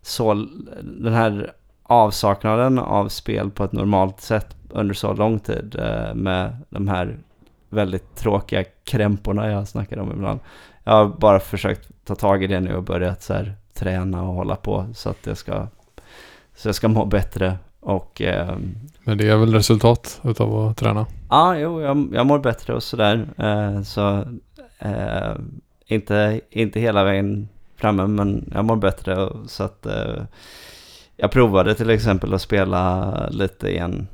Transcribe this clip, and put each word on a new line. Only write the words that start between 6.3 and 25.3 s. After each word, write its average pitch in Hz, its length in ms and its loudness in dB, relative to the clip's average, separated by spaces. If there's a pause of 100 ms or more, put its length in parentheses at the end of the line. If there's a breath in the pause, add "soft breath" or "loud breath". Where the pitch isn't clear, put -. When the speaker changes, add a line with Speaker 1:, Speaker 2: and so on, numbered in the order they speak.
Speaker 1:
de 101 180 -4
här 101 300 -2 (520)
väldigt 98 460 -4
tråkiga 101 480 -2 (200)
krämporna 104 680 0
jag 101 160 -4
snackar - 320 -8
om 98 120 -8
ibland. 101 280 -6 (440 loud breath)
Jag 110 100 2
har 107 120 8
bara 101 340 6
försökt 101 500 -4 (160)
ta 101 100 -6
tag 98 280 2
i 95 40 0
det 95 120 0
nu 92 160 -2
och 92 80 -4
börjat 90 400 -4
så - 100 -6
här 101 220 -4 (180)
träna 92 500 -4
och 92 100 -4
hålla 92 220 -4
på 98 380 -4
så - 160 -8
att - 160 -10
jag 104 120 -6
ska, 101 300 -8 (880 loud breath)
så - 120 -8
jag 104 80 0
ska - 120 0
må 110 180 4
bättre 95 520 0 (220)
och, - 420 -4
ehm, 95 540 -4 (280)
Speaker 2:
Men 110 140 0
det 107 120 4
är 110 80 6
väl 113 160 6
resultat 113 680 4
utav 110 320 0 (120)
att 110 100 -2
träna? 110 280 0 (240)
Speaker 1:
Ja, 165 280 6
jo, 160 240 -4
jag, 143 320 0
jag 123 120 2
mår 143 140 4
bättre - 340 -2
och 123 100 -4
sådär. 110 440 0 (100)
Eh, 104 440 0
så, 101 440 0 (540)
eh, - 560 -4 (500)